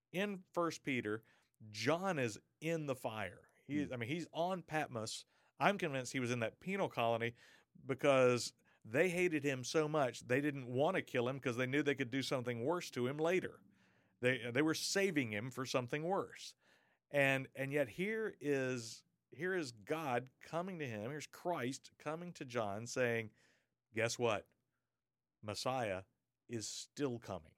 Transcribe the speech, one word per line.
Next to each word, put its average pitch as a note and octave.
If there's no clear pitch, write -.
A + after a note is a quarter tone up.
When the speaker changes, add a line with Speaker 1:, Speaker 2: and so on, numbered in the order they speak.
Speaker 1:
in F#3+
First E3
Peter, A#2
John D3+
is A#2
in D#3+
the C3+
fire. G#2+
He C#3+
is, C#3+
Speaker 2:
Hmm. C3
Speaker 1:
I B2+
mean, A#2
he's D#3+
on F3
Patmos. B2+
I'm C#3+
convinced C3+
he C3+
was A#2+
in A#2+
that A2
penal F#3
colony A#2
because B2+
they C#3+
hated E3+
him C3+
so D#3
much, C3+
they B2+
didn't C#3
want C#3+
to D3
kill B2
him C#3
'cause B2
they B2+
knew C#3+
they C#3+
could B2
do C3
something B2
worse E3+
to B2
him C#3+
later. E3
They, A#2+
they C3+
were D#3
saving D#3
him G#2+
for C3
something C3+
worse. E3+
And, C3+
and C3+
yet C#3+
here G#3+
is, B2+
here F3+
is D3
God C3
coming F3
to C#3+
him. A2
Here's D3
Christ C3+
coming E3+
to D3+
John A2+
saying, A#2
guess A2+
what? A2+
Messiah G#2+
is A2+
still B2+
coming. E2+